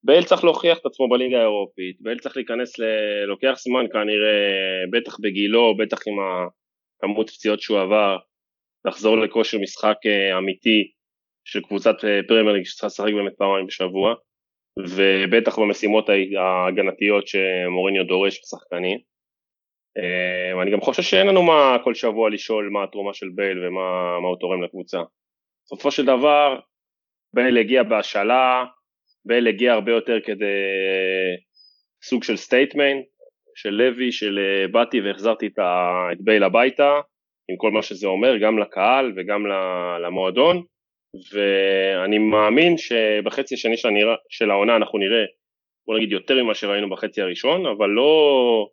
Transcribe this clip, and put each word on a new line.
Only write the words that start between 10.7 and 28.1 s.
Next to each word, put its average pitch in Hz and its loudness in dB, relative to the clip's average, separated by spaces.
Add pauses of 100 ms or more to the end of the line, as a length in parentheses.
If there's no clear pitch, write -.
של - -8
קבוצת, 101 -2
אה, 101 2
פרמייר 107 4
ליג 90 -4
שצריכה - -10
לשחק 101 -4
באמת 101 -4
פעמיים 98 0
בשבוע, 95 -2 (640)
ובטח 98 2
במשימות 107 0
ה-, 98 0
ההגנתיות 95 0
שמוריניו 92 -2
דורש 95 0
משחקנים. 90 -8 (1000)
אה, 90 -4
ואני 92 -2
גם 101 0
חושב - -2
שאין 190 4
לנו 190 6
מה 147 6
כל 117 0
שבוע 110 0
לשאול 107 -4
מה 101 -2
התרומה 98 -8
של 98 -12
בייל 95 -4
ומה, 90 -4
מה 90 -2
הוא 90 -2
תורם 90 -4
לקבוצה. 90 -10 (680)
בסופו - -4
של 139 -2
דבר, 139 4 (760)
בייל 123 4
הגיע 117 2
בהשאלה, 117 0 (600)